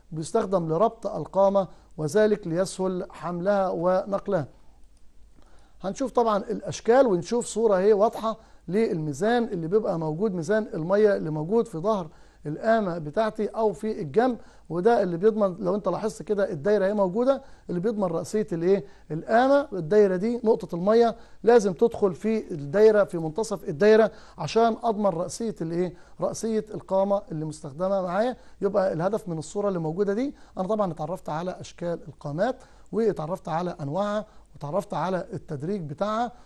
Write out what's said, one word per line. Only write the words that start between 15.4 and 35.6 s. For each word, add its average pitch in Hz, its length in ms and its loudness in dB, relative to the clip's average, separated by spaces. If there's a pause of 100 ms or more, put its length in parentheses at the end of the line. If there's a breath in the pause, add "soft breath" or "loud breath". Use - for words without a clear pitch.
لو 190 160 0
أنت 208 120 -4
لاحظت 190 360 -4
كده 202 280 -2
الدايرة 190 340 2
اهي 202 80 0
موجودة، 226 480 2 (280 loud breath)
اللي 175 100 -2
بيضمن 208 240 -2
رأسية 180 480 -2
الإيه؟ 180 340 0 (260 loud breath)
القامة. 262 640 2
الدايرة 185 420 4
دي 233 280 -2
نقطة 185 320 0
المية 220 400 4 (280 loud breath)
لازم 208 300 6
تدخل 208 400 2
في 214 380 -2
الدايرة 196 520 4
في 180 140 -2
منتصف 190 520 -4
الدايرة 208 420 6 (260 loud breath)
عشان 220 460 2
أضمن 214 220 0
رأسية 190 560 -2
الإيه؟ 170 320 -2 (280 loud breath)
رأسية 214 520 -2
القامة 196 480 0 (100)
اللي 156 140 -6
مستخدمة 170 560 -4
معايا. 202 360 -2 (240 soft breath)
يبقى 196 320 0
الهدف 190 360 -2
من 160 80 -4
الصورة 202 300 -4
اللي 185 120 -2
موجودة 180 340 -2
دي، 262 220 -4 (220 soft breath)
أنا 185 100 -4
طبعًا 208 240 0
اتعرفت 165 380 -8
على 170 300 -6
أشكال 170 480 -8
القامات 160 480 -4 (360 soft breath)
واتعرفت 185 580 -2
على 175 320 -4
أنواعها 202 440 -4 (280 soft breath)
واتعرفت 165 400 -6
على 170 400 -4
التدريج 160 480 -8